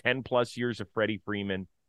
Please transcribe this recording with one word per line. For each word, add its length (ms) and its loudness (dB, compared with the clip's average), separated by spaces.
ten 220 2
plus 320 2
years 240 -2
of 140 -6
Freddie 320 0
Freeman 420 -2